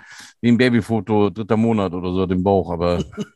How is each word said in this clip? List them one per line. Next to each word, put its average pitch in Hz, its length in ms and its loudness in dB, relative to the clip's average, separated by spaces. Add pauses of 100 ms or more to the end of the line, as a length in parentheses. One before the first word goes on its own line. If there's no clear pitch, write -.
(420)
wie 120 80 2
ein 120 80 4
Babyfoto, 110 720 2
dritter 107 260 -4
Monat 107 380 0
oder 90 200 -6
so, 92 120 0
den 90 180 -2
Bauch, 95 280 2
aber 87 320 -2 (320)